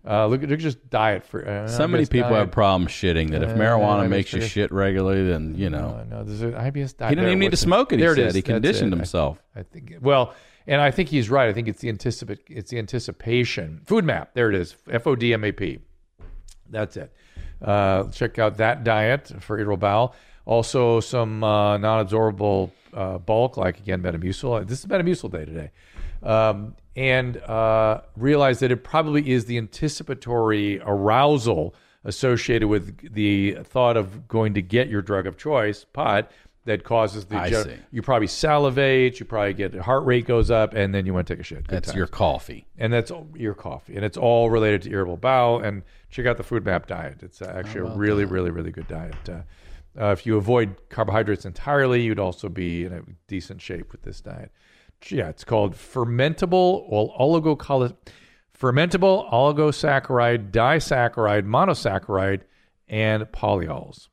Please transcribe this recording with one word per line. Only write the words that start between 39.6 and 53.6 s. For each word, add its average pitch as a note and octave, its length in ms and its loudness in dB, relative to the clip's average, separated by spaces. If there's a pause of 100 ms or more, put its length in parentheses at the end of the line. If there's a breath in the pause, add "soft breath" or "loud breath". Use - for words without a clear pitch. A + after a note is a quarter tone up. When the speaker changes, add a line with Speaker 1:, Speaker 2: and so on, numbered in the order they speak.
Speaker 1:
heart B2 300 0
rate B2 200 2
goes A2+ 240 2
up, A2 240 2
and G2 200 0
then F#2+ 120 0
you F#2+ 60 -2
wanna F2+ 120 0
take E2+ 160 -6
a - 40 -14
shit. - 240 -10
Good F#2 80 -4
Speaker 2:
That's - 120 -4
Speaker 1:
times. - 80 -6
Speaker 2:
your F#2+ 120 0
coffee. - 580 -2 (120)
Speaker 1:
And A2+ 140 -2
that's A#2 180 0
all, E3 260 -14
your A2 180 -4
coffee. - 420 -14
And G2+ 80 -4
it's G#2 120 -4
all A#2 340 4
related G#2+ 320 2
to - 80 -10
irritable F2+ 280 -2
bowel. A#2+ 420 2
And G2+ 220 -6 (280 soft breath)
check B2 160 -4
out A#2+ 100 2
the A#2+ 60 -10
food A2+ 220 -4
map F2+ 240 -2
diet. E2+ 340 -12
It's, - 200 -20
uh, F#2 120 -12
actually G2+ 280 -10
Speaker 2:
How F2+ 40 -6
Speaker 1:
a - 40 -6
Speaker 2:
about G2+ 80 -8
Speaker 1:
really, G#2 260 2
Speaker 2:
that? F2+ 80 -4
Speaker 1:
really, F2+ 180 0
really E2 220 -8
good E2 160 -12
diet. E2 260 -10 (140)
Uh, E2+ 140 -12 (560 soft breath)
uh, G#2 140 0
if F#2 140 -4
you A2 100 2
avoid G#2+ 380 2 (160)
carbohydrates G#2 560 -2
entirely, B2+ 560 0
you'd A2 160 -2
also F#2+ 300 -4
be F2 360 -6
in F2+ 80 -10
a F2 100 -12 (260)
decent F#2+ 340 -10